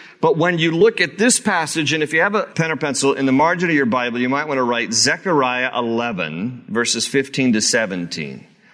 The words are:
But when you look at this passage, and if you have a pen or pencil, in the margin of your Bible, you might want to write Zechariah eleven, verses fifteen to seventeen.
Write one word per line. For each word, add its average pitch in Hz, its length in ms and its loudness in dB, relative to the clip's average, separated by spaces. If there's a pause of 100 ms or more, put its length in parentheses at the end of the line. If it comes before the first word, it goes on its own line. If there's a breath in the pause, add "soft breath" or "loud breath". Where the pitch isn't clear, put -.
(200 loud breath)
But 160 180 2
when 175 220 2
you 165 120 2
look 202 300 4
at 175 160 -2
this 240 220 4
passage, 160 540 -2
and 156 100 0
if 151 100 -4
you 160 80 2
have 202 140 2
a 202 80 0
pen 160 260 -2
or 160 60 -2
pencil, 135 380 0
in 135 120 -2
the 135 60 2
margin 170 380 2
of 160 60 2
your 139 120 2
Bible, 123 320 -2
you 123 100 0
might 143 180 -2
want 139 120 -2
to 127 40 0
write 117 300 -2
Zechariah 131 840 0
eleven, 117 920 -4
verses 117 400 -2
fifteen 135 460 0
to 107 80 2
seventeen. 87 840 -4 (280 soft breath)